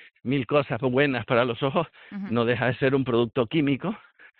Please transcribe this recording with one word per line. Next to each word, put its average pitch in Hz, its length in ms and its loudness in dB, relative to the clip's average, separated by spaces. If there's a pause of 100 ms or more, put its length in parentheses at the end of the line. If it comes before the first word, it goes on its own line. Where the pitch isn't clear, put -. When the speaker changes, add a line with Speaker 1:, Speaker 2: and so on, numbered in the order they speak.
(220)
Speaker 1:
mil 131 240 -2
cosas 143 360 0
buenas 131 440 0
para 123 200 2
los 117 180 -4
ojos, 139 240 0 (240)
Speaker 2:
Ujú. 202 200 -12
Speaker 1:
no 117 140 2
deja 117 220 0
de 123 100 0
ser 135 160 2
un 135 100 2
producto 120 440 0
químico 151 500 -2 (420)